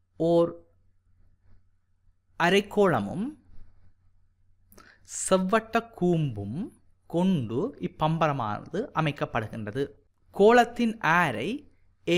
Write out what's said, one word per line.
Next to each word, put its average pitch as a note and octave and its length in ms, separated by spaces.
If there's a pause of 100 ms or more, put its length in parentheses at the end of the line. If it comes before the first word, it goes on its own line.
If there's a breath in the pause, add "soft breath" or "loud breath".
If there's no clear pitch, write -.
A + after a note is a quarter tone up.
(200)
ஓர் E3+ 320 (1900)
அரைக்கோளமும் F3+ 880 (1800 soft breath)
செவ்வட்ட F#3+ 640 (160)
கூம்பும் C#3+ 680 (500)
கொண்டு D#3 500 (220)
இப்பம்பரமானது D#3 960 (140)
அமைக்கப்படுகின்றது. C3 920 (520)
கோளத்தின் A#3 580 (180)
ஆரை D#3 380 (580)
ஏ E3+ 100